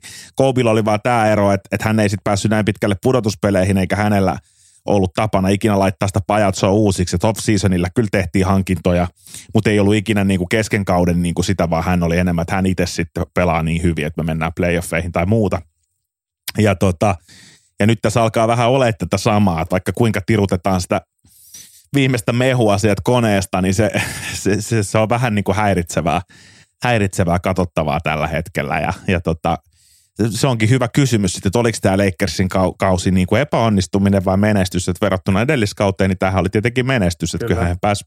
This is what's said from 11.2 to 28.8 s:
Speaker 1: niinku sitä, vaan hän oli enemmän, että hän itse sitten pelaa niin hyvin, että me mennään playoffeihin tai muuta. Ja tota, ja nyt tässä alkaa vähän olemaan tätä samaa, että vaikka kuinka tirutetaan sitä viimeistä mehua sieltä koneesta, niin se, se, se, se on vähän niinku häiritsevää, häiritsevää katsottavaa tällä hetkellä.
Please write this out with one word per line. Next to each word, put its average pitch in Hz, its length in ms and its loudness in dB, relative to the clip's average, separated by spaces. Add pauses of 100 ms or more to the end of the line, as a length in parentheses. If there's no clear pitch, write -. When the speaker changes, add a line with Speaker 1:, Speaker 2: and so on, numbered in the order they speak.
Speaker 1:
niinku 87 200 -2
sitä, 87 280 0
vaan 82 140 0
hän 90 180 0
oli 85 160 0
enemmän, 87 240 0
että 87 120 -4
hän 95 120 0
itse 90 200 0
sitten 85 380 -6 (100)
pelaa 85 280 0
niin 80 200 -2
hyvin, 78 240 0
että 82 160 -6
me 82 40 -4
mennään 80 300 -4
playoffeihin 85 560 -2
tai 87 140 -2
muuta. 95 360 0 (960)
Ja 104 160 4
tota, 98 400 0 (680)
ja 104 60 2
nyt 113 160 2
tässä - 200 2
alkaa 113 260 2
vähän 117 200 2
olemaan 127 300 2
tätä 87 200 -4
samaa, 101 440 2
että 85 100 -8
vaikka 92 220 -2
kuinka 110 320 0
tirutetaan 98 540 0
sitä 98 200 -2 (960)
viimeistä 127 380 0
mehua 120 460 2
sieltä 101 260 0
koneesta, 104 580 0
niin 92 120 0
se, 107 160 2 (440)
se, 98 260 -2
se, 110 220 -2
se 110 160 -2
on 110 100 2
vähän 120 260 0
niinku 101 200 0
häiritsevää, 87 680 0 (600)
häiritsevää 101 560 0
katsottavaa 82 600 -2
tällä 76 260 -2
hetkellä. 78 540 -4